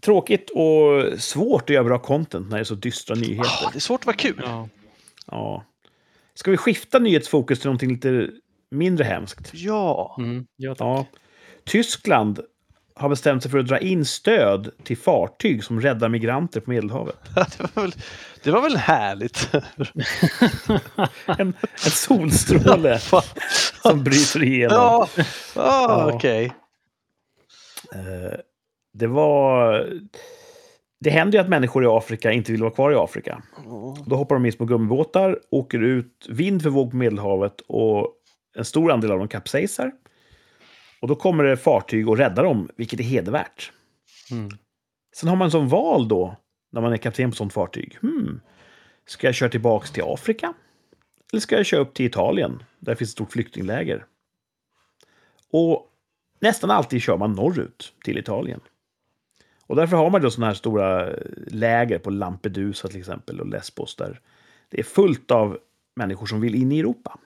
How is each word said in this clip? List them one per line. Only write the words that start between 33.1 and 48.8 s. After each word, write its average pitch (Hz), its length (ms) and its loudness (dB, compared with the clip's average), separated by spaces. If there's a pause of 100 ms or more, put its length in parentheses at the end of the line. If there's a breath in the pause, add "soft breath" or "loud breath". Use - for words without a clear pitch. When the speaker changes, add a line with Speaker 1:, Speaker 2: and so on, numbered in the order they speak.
Speaker 2:
Mm. 120 360 -14 (120)
Speaker 1:
Då 135 100 -2
hoppar 139 200 0
de 123 100 2
in 113 80 2
på 117 120 -4
gummibåtar, 131 760 0 (100)
åker 127 340 -2
ut 123 460 -2
vind 175 340 0
för 156 60 2
våg 135 220 2
på 127 60 -4
Medelhavet 101 720 0
och 110 460 0 (420)
en 120 100 -6
stor 160 260 2
andel 110 200 0
av 95 80 0
dem 101 80 -4
kapsejsar. 190 640 -4 (1120 soft breath)
Och 123 60 -6
då 143 80 0
kommer 147 280 2
det 135 140 4
fartyg 110 520 0
och 110 80 4
räddar 127 260 2
dem, 123 340 0
vilket 120 220 -8
är 123 40 -4
hedervärt. 113 680 -4 (600)
Speaker 3:
Mm. 110 180 -8 (640)
Speaker 1:
Sen 165 140 -4
har 180 60 4
man 185 160 2
som 151 180 2
val 196 380 2
då, 92 280 0 (360)
när 117 100 -4
man 117 120 2
är 113 40 -2
kapten 123 340 -2
på 113 40 -8
sånt 104 180 -6
fartyg. - 480 -6
"Hmm, 269 380 -4 (640 soft breath)